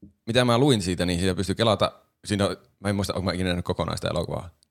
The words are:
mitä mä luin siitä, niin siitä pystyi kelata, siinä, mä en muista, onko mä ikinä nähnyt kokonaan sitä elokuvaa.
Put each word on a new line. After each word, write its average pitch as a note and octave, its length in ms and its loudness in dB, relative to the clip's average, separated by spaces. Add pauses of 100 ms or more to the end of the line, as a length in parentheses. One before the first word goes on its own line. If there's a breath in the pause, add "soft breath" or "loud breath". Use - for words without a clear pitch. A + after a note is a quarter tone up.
(260)
mitä B2 200 2
mä A#2+ 120 4
luin B2+ 240 4
siitä, F2 240 0
niin F2 140 0
siitä F#2 160 2
pystyi F#2+ 200 -2
kelata, G#2+ 360 2 (340)
siinä, G2 300 0 (240)
mä G2 100 -4
en G2+ 60 0
muista, G2 180 -4
onko F#2 120 -4
mä F2+ 80 -2
ikinä F2+ 160 -2
nähnyt F2 160 -2
kokonaan E2+ 320 -4
sitä - 120 -6
elokuvaa. - 400 -4 (220)